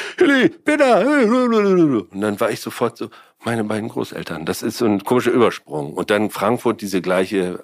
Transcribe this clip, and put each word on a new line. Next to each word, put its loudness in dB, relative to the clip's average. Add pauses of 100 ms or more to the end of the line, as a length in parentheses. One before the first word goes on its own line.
(180)
"Hilly, 4
Peter, 2
hey", 2
und 2
dann -2
war 0
ich -8
sofort -4
so, -10 (340)
"Meine -2
beiden -4
Großeltern." -8
Das -4
ist -6
so 0
ein 2
komischer 0
Übersprung. -2
Und -4
dann 0
Frankfurt, -2
diese -4
gleiche -2